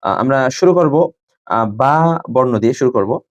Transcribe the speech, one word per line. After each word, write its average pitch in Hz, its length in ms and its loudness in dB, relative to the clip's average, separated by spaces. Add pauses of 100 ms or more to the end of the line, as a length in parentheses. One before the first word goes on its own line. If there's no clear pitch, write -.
আ, - 140 -4
আমরা 131 200 0 (120)
শুরু 185 240 2
করব, 160 220 2 (520)
আ, 104 100 -2 (140)
বা 127 240 0 (340)
বর্ণ 127 300 0
দিয়ে 113 140 2
শুরু 185 180 0
করব। 101 200 -2 (200)